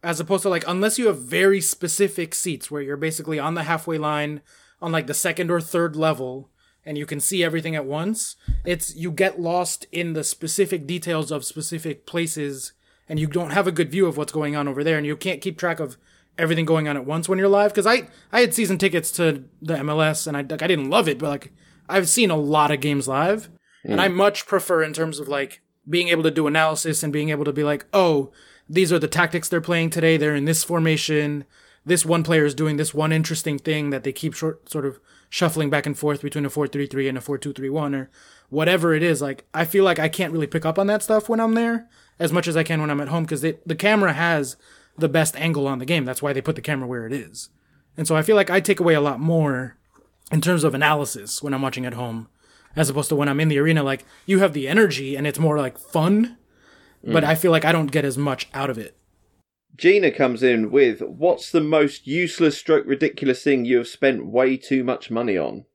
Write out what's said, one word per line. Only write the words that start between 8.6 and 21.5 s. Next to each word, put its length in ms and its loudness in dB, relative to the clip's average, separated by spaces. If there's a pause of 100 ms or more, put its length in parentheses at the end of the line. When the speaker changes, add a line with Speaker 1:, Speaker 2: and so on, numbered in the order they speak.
Speaker 1:
it's, 300 -4
you 140 -6
get 300 -2
lost 520 -4
in 200 -4
the 120 -4
specific 600 -2
details 440 -4
of 140 -6
specific 600 -8
places 680 -6 (360)
and 100 -2
you 80 0
don't 260 -2
have 140 2
a 60 0
good 180 0
view 160 2
of 120 -2
what's 140 -6
going 240 -2
on 120 -2
over 160 -4
there 140 2
and 80 -2
you 100 -4
can't 240 -6
keep 180 -6
track 220 -4
of 160 -8 (400)
everything 300 0
going 220 2
on 80 -2
at 100 -6
once 220 -2
when 100 2
you're 100 4
live. 240 6
'Cause 140 2
I, 220 2 (240)
I 80 4
had 120 4
season 240 0
tickets 360 0
to 320 0 (180)
the 160 -4
M 100 -4
L 140 0
S 240 0
and 100 -4
I, 60 -4
like, 200 -6
I 40 -2
didn't 240 0
love 180 4
it, 100 -2
but, 100 -4
like, 240 -8 (360)